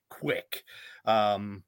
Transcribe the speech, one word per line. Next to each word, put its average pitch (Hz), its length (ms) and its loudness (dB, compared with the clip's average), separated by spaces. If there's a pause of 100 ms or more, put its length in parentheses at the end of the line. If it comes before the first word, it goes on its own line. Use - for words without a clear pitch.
quick. - 540 -6 (420)
Um, 104 640 2